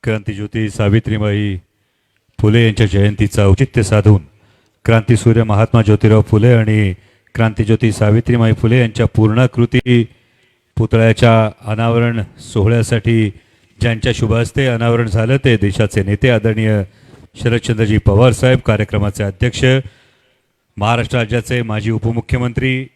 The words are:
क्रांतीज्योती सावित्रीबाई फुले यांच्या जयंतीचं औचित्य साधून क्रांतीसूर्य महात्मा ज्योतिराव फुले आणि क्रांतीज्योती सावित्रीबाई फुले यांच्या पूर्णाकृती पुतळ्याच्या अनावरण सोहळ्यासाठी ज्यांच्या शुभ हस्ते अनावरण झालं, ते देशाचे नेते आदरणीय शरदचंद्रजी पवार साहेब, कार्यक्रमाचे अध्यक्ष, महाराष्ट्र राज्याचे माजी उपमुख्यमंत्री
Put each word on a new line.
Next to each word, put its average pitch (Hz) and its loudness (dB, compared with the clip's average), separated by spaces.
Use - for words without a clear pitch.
क्रांतीज्योती 107 -6
सावित्रीबाई 104 -2
फुले 110 4
यांच्या 110 2
जयंतीचं 101 0
औचित्य 113 2
साधून 104 2
क्रांतीसूर्य 113 2
महात्मा 110 2
ज्योतिराव 107 4
फुले 113 2
आणि 107 0
क्रांतीज्योती 110 0
सावित्रीबाई 113 0
फुले 117 0
यांच्या 113 -2
पूर्णाकृती 120 0
पुतळ्याच्या 113 2
अनावरण 117 -2
सोहळ्यासाठी 113 0
ज्यांच्या 117 -2
शुभ 117 -2
हस्ते 117 -2
अनावरण 117 0
झालं, 110 0
ते 127 2
देशाचे 101 -2
नेते 104 0
आदरणीय 110 0
शरदचंद्रजी 110 -2
पवार 110 2
साहेब, 127 0
कार्यक्रमाचे 104 -4
अध्यक्ष, 107 -4
महाराष्ट्र 117 -2
राज्याचे 120 -4
माजी 110 -6
उपमुख्यमंत्री 123 -4